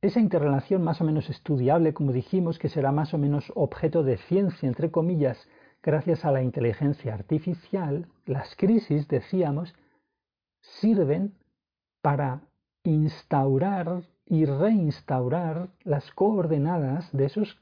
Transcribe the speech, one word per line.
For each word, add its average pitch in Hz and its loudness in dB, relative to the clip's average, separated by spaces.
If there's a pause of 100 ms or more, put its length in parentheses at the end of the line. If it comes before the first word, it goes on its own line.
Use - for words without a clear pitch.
esa 202 2
interrelación 165 2
más 160 -2
o 170 0
menos 156 0
estudiable, 151 2
como 139 0
dijimos, 165 -2
que - -4
será 139 0
más 143 -2
o 160 0
menos 143 0
objeto 156 0
de 131 0
ciencia, 180 -2
entre 156 -4
comillas, 160 -2 (340)
gracias 156 0
a 160 2
la 135 2
inteligencia 127 -2
artificial, 156 -4 (180)
las 135 -6
crisis, 190 2
decíamos, 165 -2 (840)
sirven 196 0 (680)
para 143 -2 (420)
instaurar 160 0 (240)
y 156 2
reinstaurar 160 0 (120)
las 170 -4
coordenadas 160 0
de 135 2
esos 208 -4